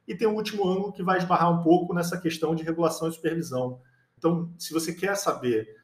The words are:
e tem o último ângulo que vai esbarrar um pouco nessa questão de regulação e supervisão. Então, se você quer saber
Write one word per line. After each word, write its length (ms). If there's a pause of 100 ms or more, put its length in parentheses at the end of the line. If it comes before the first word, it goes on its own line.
e 80
tem 140
o 60
último 340
ângulo 240
que 100
vai 140
esbarrar 420
um 40
pouco 320
nessa 260
questão 340
de 100
regulação 440
e 40
supervisão. 680 (380)
Então, 400
se 160
você 180
quer 240
saber 680